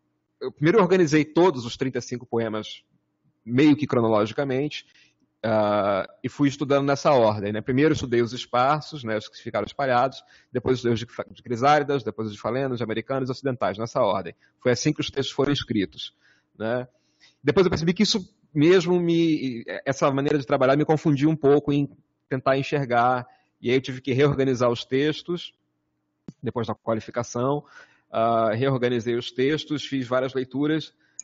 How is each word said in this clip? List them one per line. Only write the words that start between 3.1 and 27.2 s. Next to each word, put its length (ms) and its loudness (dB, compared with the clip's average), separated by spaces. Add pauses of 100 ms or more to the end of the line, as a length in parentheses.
meio 300 4
que 120 -4
cronologicamente, 1000 0 (560)
ah, 640 0 (160)
e 60 -6
fui 220 0
estudando 360 0
nessa 260 2
ordem, 420 2
né? 80 -4
Primeiro 320 2
estudei 280 0
os 120 -2
esparsos, 680 -2
né, 140 -4
os 120 -10
que 120 -20
ficaram 240 -4
espalhados, 560 -2 (300)
depois 260 -2
estudei 160 0
os 60 -2
de, 80 -12 (240)
de 120 -20
Crisáridas, 600 0
depois 240 -6
os 60 -8
de 80 -16
Falenos, 380 -4
de 40 -4
Americanos, 460 -4
Ocidentais, 480 -4
nessa 240 -2
ordem. 340 -2 (240)
Foi 140 2
assim 180 0
que 80 -4
os 100 -6
textos 240 -6
foram 200 0
escritos, 600 -4 (440)
né? 300 -4 (540)
Depois 240 4
eu 40 2
percebi 240 0
que 100 2
isso 240 -2 (260)
mesmo 460 4
me, 640 0 (220)
essa 260 0
maneira 260 0
de 80 -4
trabalhar 300 2
me 80 2
confundia 460 2
um 60 0
pouco 360 2
em 180 0 (380)
tentar 300 0
enxergar, 680 0 (360)
e 80 -4
aí 80 4
eu 40 2
tive 200 -10
que 100 -4
reorganizar 580 2
os 140 -4
textos, 680 -4 (920)
depois 240 -4
da 80 -4
qualificação, 880 -4 (480)